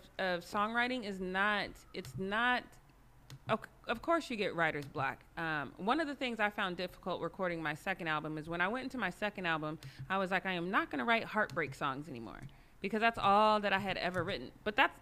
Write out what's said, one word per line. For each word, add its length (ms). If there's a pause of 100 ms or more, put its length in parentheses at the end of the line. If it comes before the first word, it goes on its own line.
(180)
of 260
songwriting 600
is 160
not, 480 (260)
it's 240
not, 440 (840)
of, 120 (280)
of 140
course 280
you 60
get 180
writer's 320
block. 320 (180)
Um, 420
one 220
of 60
the 80
things 240
I 120
found 260
difficult 440
recording 420
my 120
second 340
album 300
is 100
when 120
I 80
went 160
into 140
my 120
second 360
album, 320 (300)
I 100
was 120
like, 160
"I 60
am 180
not 200
gonna 140
write 200
heartbreak 500
songs 340
anymore," 320 (400)
because 220
that's 180
all 400
that 140
I 40
had 200
ever 260
written. 260 (120)
But 140
that's, 260